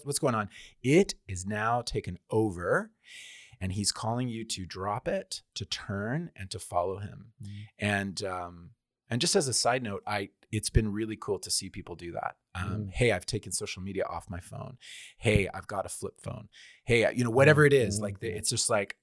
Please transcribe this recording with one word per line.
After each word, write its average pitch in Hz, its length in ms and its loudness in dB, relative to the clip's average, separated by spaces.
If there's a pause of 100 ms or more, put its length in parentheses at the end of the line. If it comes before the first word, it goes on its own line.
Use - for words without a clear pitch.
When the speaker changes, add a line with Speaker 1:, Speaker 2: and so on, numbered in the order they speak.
Speaker 1:
what's 143 140 0
going 135 160 4
on? 104 140 0 (320)
It 170 320 6 (140)
is 90 180 -6
now 110 380 0
taken 92 340 -4 (140)
over. 110 600 2 (680)
And 95 100 0
he's 95 220 0
calling 120 340 -2
you 113 160 -6
to 107 220 -6
drop 101 420 -4
it, - 340 -4 (120)
to - 120 -8
turn, 113 680 -4
and 98 160 -12
to - 80 -10
follow 92 380 0
him. 101 340 -12 (100)
Speaker 2:
Mm. 101 60 -10 (320)
Speaker 1:
And, 101 460 0
um, 87 440 -8 (400)
and 123 120 0
just 175 120 2
as 170 140 4
a 123 60 -2
side 123 280 2
note, 101 240 -4
I, 101 240 -2 (220)
it's 107 180 0
been 110 220 4
really 110 240 -4
cool 101 240 -2
to - 100 -8
see - 200 -2
people 87 260 -10
do 85 160 -12
that. - 240 -6 (180)
Um, 104 340 -4
Speaker 2:
Mm. 95 40 -10
Speaker 1:
"Hey, 117 220 4
I've 90 120 -2
taken 101 280 -6
social - 280 -6
media 92 280 -4
off - 200 -8
my 87 120 -8
phone. - 360 -12 (400)
Hey, 104 360 2
I've - 140 -10
got 95 180 -4
a 87 40 -10
flip - 320 -10
phone. - 280 -12 (340)
Hey, 117 320 4
you 123 80 2
know, 120 60 0
whatever 143 360 10
it 139 60 8
is, 110 260 4
Speaker 2:
Mm. 107 60 -4
Speaker 1:
like, 101 160 -4
the, - 80 -6
it's 107 220 -4
just - 200 2
like, 104 340 0